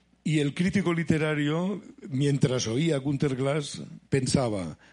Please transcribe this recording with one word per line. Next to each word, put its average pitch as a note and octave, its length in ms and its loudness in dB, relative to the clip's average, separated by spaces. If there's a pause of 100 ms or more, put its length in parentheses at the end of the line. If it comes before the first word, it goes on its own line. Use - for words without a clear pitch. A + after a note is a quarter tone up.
(260)
Y D#3 140 2
el C#3+ 140 2
crítico F3+ 400 2
literario, D#3 880 0 (280)
mientras C3 580 2
oía C#3+ 280 0
a C3+ 40 0
Günter C#3 360 -2
Grass, C3+ 460 -4 (260)
pensaba, A#2 720 0 (160)